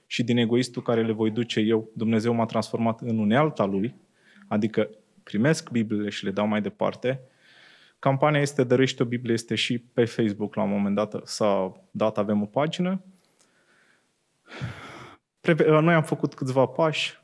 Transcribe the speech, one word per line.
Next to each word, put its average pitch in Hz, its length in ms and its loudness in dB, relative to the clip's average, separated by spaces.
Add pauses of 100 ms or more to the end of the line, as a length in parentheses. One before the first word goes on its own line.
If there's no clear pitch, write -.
și - 180 -4
din 120 120 2
egoistul 120 460 2
care 113 200 2
le 113 100 0
voi 110 180 0
duce 117 300 -2
eu, 110 340 0
Dumnezeu 113 380 0
m-a 117 140 0
transformat 113 540 -2
în 113 180 -2
unealta 117 460 2
lui, 98 300 -2 (540)
adică 107 400 0 (340)
primesc 143 480 -2
Bibliile 107 380 -2
și - 160 -10
le 98 60 -4
dau 104 160 0
mai 107 140 0
departe." 104 600 -4 (840)
Campania 143 360 2
este 143 240 0
Dăruiește 127 380 2
o 123 40 0
Biblie, 120 260 -4
este 113 220 -4
și 117 240 -2
pe - 260 0
Facebook, 107 500 -2
la 107 80 -2
un 101 80 0
moment 101 240 0
dat 101 300 -4
s-a 98 480 0 (180)
dat, 107 280 -2
avem 104 240 0
o 104 40 -4
pagină. 180 580 -2 (2250)
Preve-, 156 400 4
noi 170 140 6
am 160 80 6
făcut 151 320 -4
câțiva 131 320 2
pași, - 580 -2